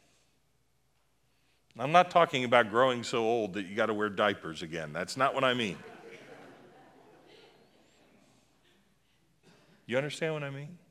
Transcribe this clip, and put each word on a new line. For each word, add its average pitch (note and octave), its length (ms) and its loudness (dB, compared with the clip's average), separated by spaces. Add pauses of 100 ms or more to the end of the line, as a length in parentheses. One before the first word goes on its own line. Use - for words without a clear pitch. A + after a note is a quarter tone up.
(1800)
I'm C3 140 -2
not F3 180 8
talking D3 360 4
about A#2+ 240 6
growing A#2+ 340 2
so A#2+ 160 -2
old A2 340 0
that G2 140 -6
you G2+ 80 -12
gotta A2 180 0
wear G#2 160 -2
diapers F#2+ 540 -2
again. D#2+ 300 -8
That's F2+ 240 -6
not C3+ 180 0
what C3+ 80 0
I B2+ 100 2
mean. G#2 240 -4 (4000)
You A#2 120 -4
understand D3+ 360 -4
what D3 100 -6
I C#3 60 -8
mean? D3 300 -14 (120)